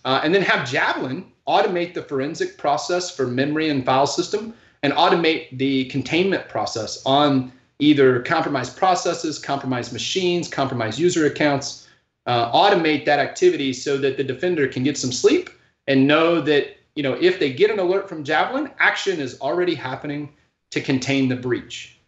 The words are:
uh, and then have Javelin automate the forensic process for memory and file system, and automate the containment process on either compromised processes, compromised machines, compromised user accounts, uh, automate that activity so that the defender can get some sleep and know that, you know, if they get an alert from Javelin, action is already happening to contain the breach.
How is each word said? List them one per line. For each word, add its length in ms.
uh, 180
and 120
then 60
have 300
Javelin 560
automate 460
the 100
forensic 540
process 580
for 120
memory 420
and 160
file 220
system, 480
and 120
automate 640
the 280
containment 600
process 560
on 480
either 420
compromised 540
processes, 640
compromised 540
machines, 560
compromised 500
user 280
accounts, 640
uh, 260
automate 520
that 140
activity 540
so 260
that 180
the 80
defender 440
can 160
get 120
some 160
sleep 380
and 180
know 340
that, 360
you 80
know, 180
if 180
they 140
get 180
an 100
alert 280
from 160
Javelin, 540
action 420
is 200
already 340
happening 580
to 100
contain 480
the 60
breach. 640